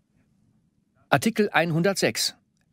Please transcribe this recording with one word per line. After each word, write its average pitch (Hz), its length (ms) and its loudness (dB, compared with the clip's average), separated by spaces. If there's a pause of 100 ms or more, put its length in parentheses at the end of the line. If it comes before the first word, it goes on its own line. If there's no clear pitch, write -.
(1080)
Artikel 208 420 0
einhundertsechs. 170 880 0 (360)